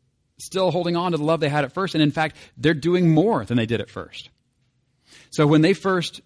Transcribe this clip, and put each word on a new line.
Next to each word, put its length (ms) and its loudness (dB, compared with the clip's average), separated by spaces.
still 340 -4
holding 240 -2
on 160 -2
to 60 -2
the 60 -4
love 160 0
they 100 -2
had 140 0
at 100 -8
first, 220 -6
and 80 2
in 80 2
fact, 240 -4
they're 160 0
doing 360 2
more 360 2
than 120 -2
they 80 0
did 160 -2
at 80 -10
first. 400 -16
So 160 2
when 140 6
they 120 4
first 520 -4